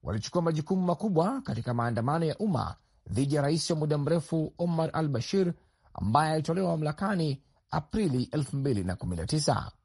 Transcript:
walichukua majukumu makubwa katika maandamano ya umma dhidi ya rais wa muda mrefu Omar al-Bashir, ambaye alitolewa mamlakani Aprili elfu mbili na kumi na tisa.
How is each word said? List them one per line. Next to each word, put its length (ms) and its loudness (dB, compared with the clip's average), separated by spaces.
walichukua 380 -2
majukumu 400 2
makubwa 600 2
katika 320 -4
maandamano 520 0
ya 120 0
umma 380 -2
dhidi 260 2
ya 60 2
rais 280 0
wa 60 2
muda 220 0
mrefu 600 0
Omar 360 0
al-Bashir, 600 0
ambaye 400 2
alitolewa 380 0
mamlakani 720 -2
Aprili 600 0
elfu 260 -4
mbili 260 0
na 120 -2
kumi 200 -6
na 100 -4
tisa. 460 0